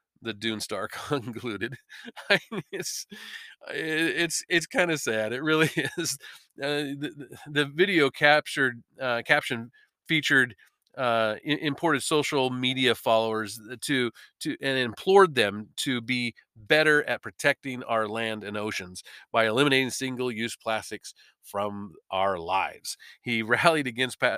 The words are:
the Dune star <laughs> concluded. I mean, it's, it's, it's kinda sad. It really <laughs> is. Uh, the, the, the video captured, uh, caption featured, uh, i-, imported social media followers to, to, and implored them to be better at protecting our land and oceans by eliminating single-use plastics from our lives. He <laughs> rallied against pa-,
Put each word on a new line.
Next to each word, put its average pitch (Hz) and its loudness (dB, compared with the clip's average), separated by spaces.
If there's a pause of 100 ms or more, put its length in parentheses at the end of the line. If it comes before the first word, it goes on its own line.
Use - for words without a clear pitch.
(220)
the 113 -4
Dune 107 -2
star 101 -6
<laughs> - -12
concluded. 117 -6 (540)
I 196 4 (120)
mean, - -6
it's, - -8 (640)
it's, 160 -2
it's 165 2
kinda 170 2
sad. 110 -2
It 135 -4
really 156 4 (140)
<laughs> - -6
is. 143 -4 (440)
Uh, 143 -2
the, 143 -6
the, 120 -16 (140)
the 147 2
video 156 4
captured, 147 2 (180)
uh, 120 -2
caption 123 0 (360)
featured, 139 4 (400)
uh, 113 2
i-, 147 -2
imported 147 0
social 139 0
media 127 2
followers 110 2 (220)
to, 127 0 (280)
to, 151 -4
and 135 0
implored 165 2
them 104 0
to 127 -2
be 120 -2 (200)
better 151 4
at 120 -4
protecting 127 -2
our 110 0
land 110 -4
and 104 -6
oceans 101 -6 (280)
by 113 4
eliminating 131 4
single-use 123 -4
plastics 107 -6 (260)
from 101 -6 (180)
our 95 0
lives. 85 -4 (240)
He 117 -2
<laughs> - -
rallied 131 2
against 123 -2
pa-, 120 0